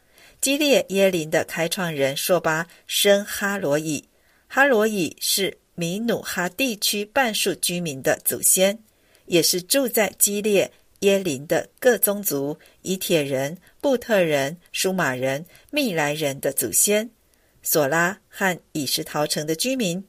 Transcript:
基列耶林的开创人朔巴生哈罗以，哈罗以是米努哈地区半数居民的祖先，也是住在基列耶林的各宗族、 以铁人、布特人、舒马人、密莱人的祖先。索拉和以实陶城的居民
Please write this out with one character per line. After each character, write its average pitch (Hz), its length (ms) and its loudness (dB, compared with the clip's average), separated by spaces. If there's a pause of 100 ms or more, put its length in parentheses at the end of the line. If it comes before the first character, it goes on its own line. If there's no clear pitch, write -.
(400)
基 277 180 0
列 285 300 4
耶 190 220 2
林 160 200 -2
的 160 140 0
开 165 240 -4
创 170 260 -4
人 139 220 0
朔 175 240 0
巴 160 260 -2 (220)
生 202 380 4
哈 202 320 -4
罗 156 200 2
以， 156 300 -4 (400)
哈 262 160 2
罗 226 240 4
以 196 320 -2
是 - 380 -2 (180)
米 170 240 -4
努 226 220 -2
哈 180 260 -4
地 226 300 -2
区 - 260 -2
半 226 320 0
数 190 180 0
居 175 280 -4
民 143 200 -6
的 143 220 2
祖 - 180 -4
先， 196 380 2 (460)
也 170 180 2
是 180 180 0
住 269 280 0
在 - 180 2 (100)
基 202 240 0
列 202 300 2 (280)
耶 196 200 4
林 147 260 -4
的 165 220 0 (120)
各 240 180 4
宗 202 260 -2
族、 143 340 -4 (240)
以 190 140 -4
铁 175 260 0
人、 139 340 -4 (260)
布 269 160 2
特 214 240 2
人、 151 360 0 (140)
舒 190 220 -2
马 156 200 0
人、 135 320 -2 (240)
密 277 240 -2
莱 147 200 0
人 143 260 -2
的 143 140 0
祖 110 180 -4
先。 208 360 2 (540)
索 151 260 0
拉 170 300 0 (100)
和 185 300 -2 (140)
以 147 140 -4
实 156 180 -4
陶 151 240 -2
城 151 180 -4
的 160 100 -2
居 262 200 -2
民 190 340 -2